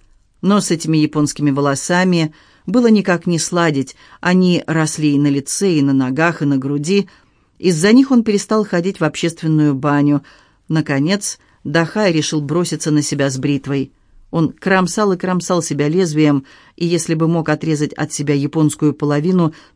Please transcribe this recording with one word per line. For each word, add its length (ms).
Но 200
с 80
этими 280
японскими 520
волосами 840
было 200
никак 380
не 140
сладить, 560
они 480
росли 480
и 40
на 80
лице, 440
и 100
на 120
ногах, 500
и 20
на 120
груди. 520
Из-за 360
них 180
он 120
перестал 400
ходить 360
в 40
общественную 720
баню. 500
Наконец, 720
Дахай 480
решил 300
броситься 500
на 100
себя 280
с 80
бритвой. 540
Он 220
кромсал 580
и 60
кромсал 440
себя 280
лезвием, 560
и 100
если 260
бы 140
мог 220
отрезать 440
от 200
себя 200
японскую 600
половину, 600